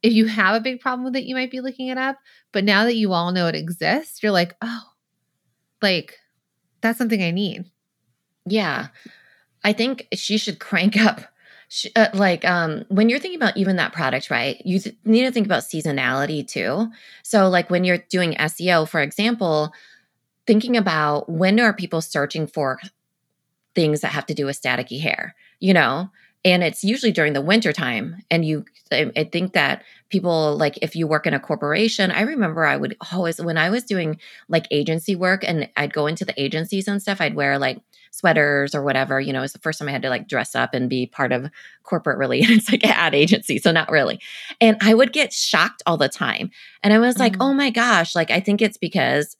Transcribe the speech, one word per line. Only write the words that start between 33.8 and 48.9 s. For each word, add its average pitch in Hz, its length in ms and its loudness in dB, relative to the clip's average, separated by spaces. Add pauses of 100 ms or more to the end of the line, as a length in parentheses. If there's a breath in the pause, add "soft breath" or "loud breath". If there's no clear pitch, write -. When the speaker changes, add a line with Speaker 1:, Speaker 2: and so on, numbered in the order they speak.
Speaker 2:
doing, 165 380 -4 (280 loud breath)
like, 165 220 0
agency 160 460 -2
work 185 260 0
and 160 340 -2
I'd 147 160 -2
go 151 140 -2
into 160 180 -4
the - 160 -6
agencies 160 460 -2
and 202 160 -4
stuff, 196 180 -4
I'd 151 140 -2
wear, 139 240 0
like, 135 220 -2 (320 soft breath)
sweaters 143 600 2
or 143 120 -4
whatever, 135 360 0
you 139 120 -4
know, 131 100 -4
it's 139 120 -8
the - 40 -20
first 156 220 -6
time 151 80 -6
I 135 40 -6
had 139 100 -6
to, 135 60 -4
like, 127 200 -4
dress 117 260 -4
up 123 180 -2
and 127 160 -2
be 127 180 -2
part 127 260 -4
of 131 180 -4 (320 loud breath)
corporate - 360 -4
really. 127 240 0
<laughs> - 20 4
It's 226 260 4
like - 140 2
an 214 60 6
ad 156 260 2
agency, 147 420 2
so - 140 2
not 160 180 0
really. 135 300 2 (400 loud breath)
And 220 200 6
I 220 140 6
would 254 180 4
get 294 200 -2
shocked - 540 0
all 170 100 2
the 139 120 2
time. - 440 -4 (320 loud breath)
And 208 100 6
I 220 60 8
was 247 180 2
like, 233 140 4
Speaker 1:
Mm-hmm. 190 100 -2
Speaker 2:
"Oh 269 120 2
my 277 160 2
gosh, 226 440 2
like, 165 160 0
I 143 80 2
think 202 240 0
it's 220 160 -2
because 147 600 0